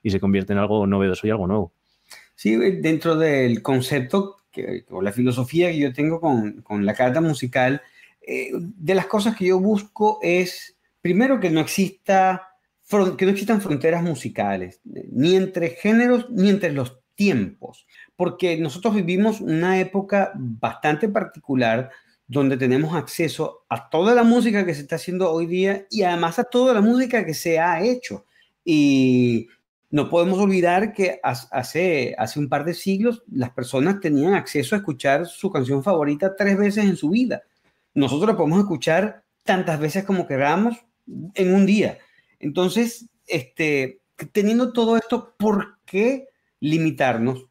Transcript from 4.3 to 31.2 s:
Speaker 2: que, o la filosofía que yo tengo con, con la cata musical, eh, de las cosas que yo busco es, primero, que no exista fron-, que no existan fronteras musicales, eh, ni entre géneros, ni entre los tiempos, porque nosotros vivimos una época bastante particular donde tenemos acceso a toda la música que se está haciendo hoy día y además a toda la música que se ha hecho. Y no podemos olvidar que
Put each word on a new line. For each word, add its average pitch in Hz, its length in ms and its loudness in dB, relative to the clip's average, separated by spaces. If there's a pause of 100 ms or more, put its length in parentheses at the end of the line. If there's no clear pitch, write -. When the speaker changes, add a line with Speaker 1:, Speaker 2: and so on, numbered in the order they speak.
Speaker 2:
que, 92 400 -10
o 90 120 -8
la 101 100 -2
filosofía 127 580 0
que 165 80 -4
yo 139 140 0
tengo 156 280 -2
con, 110 420 -2
con 101 240 -4
la 104 80 0
cata 127 260 0
musical, 135 640 0 (380)
eh, 127 340 -8
de 175 400 -4
las 185 120 0
cosas 220 300 -2
que 185 100 -2
yo 185 120 4
busco 208 640 0
es, 180 560 -2 (220)
primero, 233 400 2
que 185 100 0
no 160 100 2
exista 190 920 0 (380)
fron-, 185 280 0
que - 80 0
no 190 80 4
existan 202 280 0
fronteras 160 420 0
musicales, 101 800 -4 (140)
eh, - 160 -14
ni 151 240 2
entre 180 360 0
géneros, 240 600 2
ni 202 180 2
entre 190 240 2
los 135 280 -6 (140)
tiempos, 131 720 -2 (280)
porque 175 420 -2
nosotros 165 380 -2
vivimos 202 460 0
una 180 400 0
época 196 560 -2
bastante 131 720 -2
particular 127 840 -2 (360)
donde 135 300 0
tenemos 135 380 0
acceso - 720 -6
a - 220 -8
toda 190 240 2
la 240 80 4
música 233 420 4
que 170 100 -2
se 147 80 -10
está 165 140 -6
haciendo 180 340 -2
hoy 165 160 -2
día 190 440 -2
y 214 120 -2
además 180 360 0
a 240 60 -2
toda 254 280 2
la 220 80 2
música 240 460 2
que 160 80 -6
se 165 240 -2
ha 165 240 0
hecho. 247 420 -4 (400)
Y 131 840 4 (420)
no 147 180 0
podemos 175 300 2
olvidar 190 560 2
que 190 280 -2